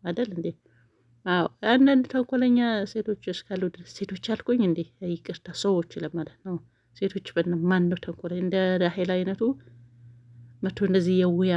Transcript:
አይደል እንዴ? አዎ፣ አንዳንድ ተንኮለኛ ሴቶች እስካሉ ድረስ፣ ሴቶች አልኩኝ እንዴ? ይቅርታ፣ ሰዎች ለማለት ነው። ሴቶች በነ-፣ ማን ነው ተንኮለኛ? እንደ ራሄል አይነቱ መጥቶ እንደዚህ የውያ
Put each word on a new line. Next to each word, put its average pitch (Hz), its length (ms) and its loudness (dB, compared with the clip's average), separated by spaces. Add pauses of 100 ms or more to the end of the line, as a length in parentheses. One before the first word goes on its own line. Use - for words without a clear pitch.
አይደል 196 280 -4
እንዴ? 170 160 -6 (800)
አዎ፣ 180 200 2 (200)
አንዳንድ 262 400 6
ተንኮለኛ 247 520 2 (280)
ሴቶች 214 420 -6
እስካሉ 185 400 -6
ድረስ፣ - 240 -14
ሴቶች 196 360 -10
አልኩኝ 240 340 0
እንዴ? 170 180 2 (260)
ይቅርታ፣ 170 480 -8
ሰዎች 180 420 0
ለማለት 160 480 -8
ነው። 185 120 -6 (400)
ሴቶች 196 340 -6
በነ-፣ 175 320 0
ማን 180 240 4
ነው 175 120 0
ተንኮለኛ? 175 420 -8
እንደ 185 160 -2 (220)
ራሄል 180 340 0
አይነቱ 185 300 -2 (1200)
መጥቶ 190 200 -4
እንደዚህ 185 340 2
የውያ 180 400 2